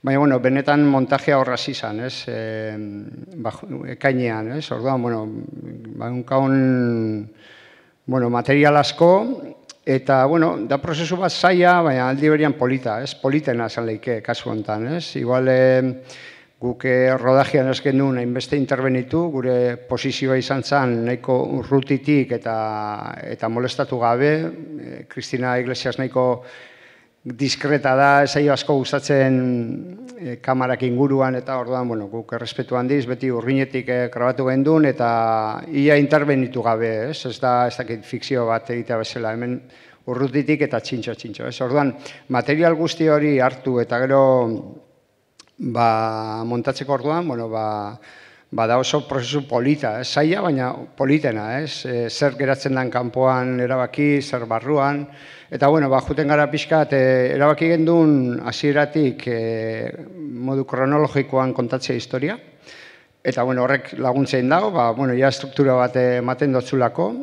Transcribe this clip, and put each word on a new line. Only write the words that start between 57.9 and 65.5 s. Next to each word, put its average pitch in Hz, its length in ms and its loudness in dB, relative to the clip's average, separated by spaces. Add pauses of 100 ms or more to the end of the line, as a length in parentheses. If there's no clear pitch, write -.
hasieratik, 147 800 0
e, 117 120 -2 (1080)
modu 135 200 -2
kronologikoan 131 840 2
kontatzea 127 440 -2
historia, 143 400 -4 (840)
eta, 123 200 0
bueno, 127 220 0
horrek 135 340 -2
laguntzen 127 500 0
dago, 196 220 2
ba, 120 240 2
bueno, 127 220 0
ja 135 160 4
estruktura 135 420 2